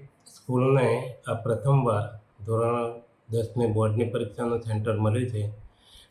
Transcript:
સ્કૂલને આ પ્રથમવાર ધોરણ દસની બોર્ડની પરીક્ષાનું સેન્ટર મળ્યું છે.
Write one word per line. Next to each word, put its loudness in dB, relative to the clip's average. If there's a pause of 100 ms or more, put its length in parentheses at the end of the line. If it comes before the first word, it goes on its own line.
(260)
સ્કૂલને 2 (140)
આ -2
પ્રથમવાર 0 (260)
ધોરણ 0 (380)
દસની 0
બોર્ડની 2
પરીક્ષાનું -4
સેન્ટર -2
મળ્યું 2
છે. -4 (600)